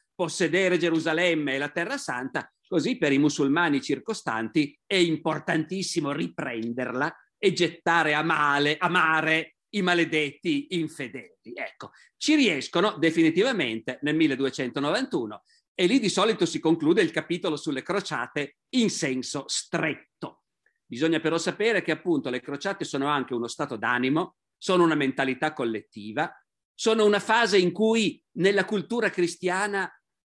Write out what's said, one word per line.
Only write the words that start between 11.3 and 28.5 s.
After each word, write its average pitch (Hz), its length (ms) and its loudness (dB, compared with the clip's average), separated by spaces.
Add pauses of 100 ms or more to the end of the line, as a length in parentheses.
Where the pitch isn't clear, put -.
Ecco, - 340 -12 (280)
ci 302 180 4
riescono 185 640 2
definitivamente 160 1040 2
nel 151 120 0
milleduecentonovantuno 139 1300 -2 (320)
e 185 140 0
lì 254 120 4
di 214 100 0
solito 190 360 2
si 156 140 -4
conclude 160 420 4
il 160 80 2
capitolo 170 460 -4
sulle 139 260 -6
crociate 147 760 -6 (180)
in 220 160 4
senso 131 560 -4
stretto. - 960 -6 (420)
Bisogna 151 340 0
però 160 200 0
sapere 190 420 0
che 165 100 -4
appunto 151 380 -2
le 127 120 -4
crociate 151 440 -8
sono 139 220 -2
anche 139 260 -2
uno 117 140 -4
stato 135 280 -6
d'animo, 123 600 0 (260)
sono 185 220 4
una 160 100 4
mentalità 135 600 -2
collettiva, 110 760 -6 (440)
sono 226 280 2
una 208 160 4
fase 220 380 2
in 180 140 4
cui 220 520 0 (100)
nella 196 300 2